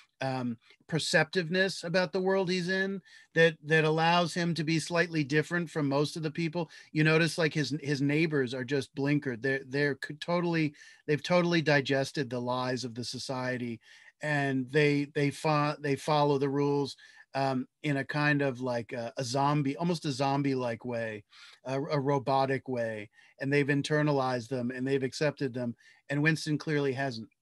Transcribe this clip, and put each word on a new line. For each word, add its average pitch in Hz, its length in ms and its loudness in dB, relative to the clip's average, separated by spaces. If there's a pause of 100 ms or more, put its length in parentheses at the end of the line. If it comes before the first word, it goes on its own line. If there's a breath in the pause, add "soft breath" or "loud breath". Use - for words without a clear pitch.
(200 loud breath)
um, 131 360 -4 (320 soft breath)
perceptiveness 175 960 0
about 180 280 0
the 196 80 -2
world 190 300 0
he's 185 200 -2
in 190 300 -2 (340 loud breath)
that, 165 280 6
that 156 220 4
allows 165 480 4
him 170 220 0
to 160 100 -2
be 160 160 2
slightly 170 420 -2
different 151 480 0
from 151 160 -2
most 143 300 0
of 170 60 -8
the 156 80 -4
people. 165 400 -4 (220 loud breath)
You 151 120 4
notice, 160 320 4
like, 160 160 2
his, 139 300 -2
his 139 180 -2
neighbors 143 540 0
are 127 100 -6
just 131 300 -4
blinkered. 139 480 0
They're, 135 260 0
they're 143 340 0
c-, - 120 -8
totally, 165 600 0 (320 loud breath)
they've 151 160 0
totally 175 380 4
digested 139 680 0
the 123 100 -6
lies 127 440 -2
of 120 100 -8
the 120 100 -8
society, 123 760 -6 (400 loud breath)
and 139 520 0
they, 147 420 4
they 143 160 2
fo-, 147 480 0
they 143 160 0
follow 147 440 4
the 143 100 2
rules, 143 480 0 (380 loud breath)
um, 135 340 0 (160)
in 143 140 0
a 131 60 -2
kind 147 380 2
of, 131 180 -2
like, 120 320 -4
a, 120 260 -8
a 135 40 -2
zombie, 139 540 2
almost 170 300 -2
a 156 40 -2
zombie-like 135 720 0
way, 113 380 -6 (420 loud breath)
a, 135 160 -4
a 151 200 -2
robotic 135 680 0
way, 113 420 -6 (300 soft breath)
and 139 120 -2
they've 143 160 4
internalized 139 800 0
them 127 240 -4
and 127 120 -6
they've 135 200 0
accepted 139 500 -2
them. 123 220 -4 (340 soft breath)
And 143 120 0
Winston 151 360 2
clearly 143 360 -2
hasn't. 123 340 -6 (140)